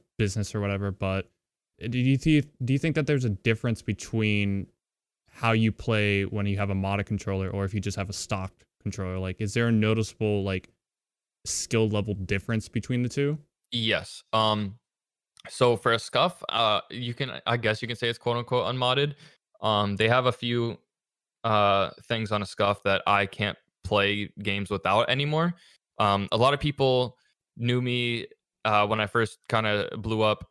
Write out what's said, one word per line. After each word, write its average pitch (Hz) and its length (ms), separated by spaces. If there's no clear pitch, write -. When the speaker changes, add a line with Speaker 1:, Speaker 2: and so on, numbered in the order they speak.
Speaker 1:
business 104 360
or 107 60
whatever, 101 320
but, 95 400
uh, - 60
do 120 100
you 127 200
thi-, 151 260
do 127 80
you 135 60
think 160 160
that 147 120
there's 143 180
a 117 40
difference 113 520
between 104 840
how 113 240
you 113 180
play 104 540
when 104 200
you 101 120
have 101 120
a 98 60
modded 98 300
controller 95 440
or 98 140
if 95 100
you 107 60
just 98 160
have 101 140
a 101 40
stock - 520
controller? 92 380
Like, 92 200
is 104 140
there 117 160
a - 20
noticeable, 107 720
like, 95 260
skill - 420
level 104 260
difference 98 540
between 123 360
the 123 60
two? 143 300
Speaker 2:
Yes. 113 500
Um, 107 460
so 123 280
for 117 160
a 110 60
Scuff, 160 500
uh, 107 320
you 120 220
can, - 340
I 117 100
guess 110 240
you 120 60
can 117 100
say 117 120
it's 117 100
quote 120 180
unquote 120 300
unmodded. 131 480
Um, 104 340
they 107 140
have 123 180
a 123 40
few, 120 460
uh, 101 480
things 110 280
on 104 100
a 101 40
Scuff 101 380
that 98 240
I 101 180
can't 104 320
play 101 480
games 98 260
without 101 400
anymore. 156 460
Um, 101 340
a - 60
lot 127 160
of 143 60
people 127 580
knew 120 240
me, 120 460
uh, 104 200
when 110 140
I 104 80
first 113 320
kinda 107 480
blew 110 240
up. 107 300